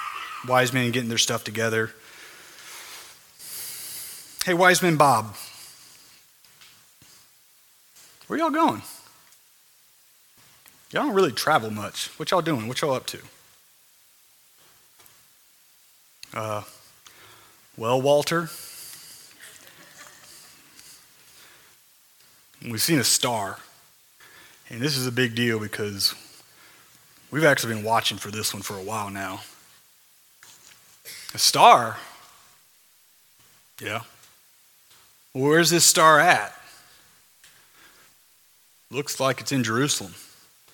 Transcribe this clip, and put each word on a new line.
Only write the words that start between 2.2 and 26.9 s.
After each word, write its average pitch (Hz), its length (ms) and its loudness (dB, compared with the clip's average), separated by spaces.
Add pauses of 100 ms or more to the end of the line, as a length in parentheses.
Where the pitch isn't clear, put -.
"Hey, 180 100 2
wise 180 280 6
man 170 140 4
Bob, 113 400 4 (3000)
where 262 140 -4
y'all 330 100 0
going? 277 320 0 (2000)
Y'all 196 140 -2
don't 262 100 -2
really 190 160 4
travel 110 400 0
much. 104 460 -8
What 156 160 -6
y'all 180 100 4
doing? 139 240 -2
What 123 140 -8
y'all 143 140 0
up 123 120 -6
to?" - 160 -12 (3000)
"Uh, 107 300 -8 (1120)
well, 123 260 0
Walter, 147 480 2 (4000)
we've 113 200 -6
seen 165 160 2
a 120 60 2
star." 107 560 -2 (1080)
And 117 120 -10
this 143 160 -2
is 127 100 -4
a 123 60 -4
big 117 220 0
deal 117 240 0
because 104 560 -4 (1160)